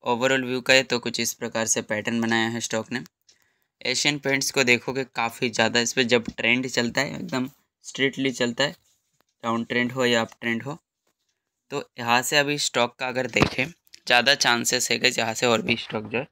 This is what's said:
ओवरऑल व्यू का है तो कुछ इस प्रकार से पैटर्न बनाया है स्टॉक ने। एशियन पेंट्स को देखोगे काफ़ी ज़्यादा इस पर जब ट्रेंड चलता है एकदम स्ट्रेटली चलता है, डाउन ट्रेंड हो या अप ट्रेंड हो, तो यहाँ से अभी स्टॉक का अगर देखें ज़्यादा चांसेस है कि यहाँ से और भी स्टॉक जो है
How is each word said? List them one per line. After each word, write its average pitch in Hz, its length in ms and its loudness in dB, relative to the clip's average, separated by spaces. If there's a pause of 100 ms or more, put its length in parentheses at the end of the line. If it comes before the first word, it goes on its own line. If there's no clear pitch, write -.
ओवरऑल 127 420 0
व्यू 127 160 -4
का 131 120 2
है 131 120 6
तो 120 140 -2
कुछ 117 200 -6
इस 117 160 -4
प्रकार 113 320 -4
से 117 160 -2
पैटर्न 110 380 -2
बनाया 113 280 2
है 117 120 -6
स्टॉक 110 300 -6
ने। 131 120 -8 (800)
एशियन 147 380 0
पेंट्स 135 320 0
को 139 120 0
देखोगे 123 400 2 (120)
काफ़ी 117 340 -4
ज़्यादा 113 300 2
इस 117 140 -2
पर 131 120 2
जब 117 200 2 (120)
ट्रेंड 123 300 0
चलता 120 340 -2
है - 140 -4
एकदम 131 320 -6 (380)
स्ट्रेटली 135 460 -2
चलता 120 320 -2
है, 165 120 -2 (680)
डाउन 117 200 -2
ट्रेंड 123 280 -2
हो 131 140 0
या 120 160 4
अप 113 100 -4 (100)
ट्रेंड 113 220 -4
हो, 147 140 -10 (960)
तो 143 120 -6 (160)
यहाँ 120 220 4
से 147 160 0
अभी 143 220 2
स्टॉक 120 360 0
का 131 120 -6
अगर 123 220 -2
देखें - 360 2
ज़्यादा 123 680 2
चांसेस 120 560 2
है 117 80 0
कि 127 180 2
यहाँ 113 160 0
से 123 120 -2
और 113 160 4
भी 113 160 0
स्टॉक 107 280 -8
जो 113 120 -4
है 143 140 -4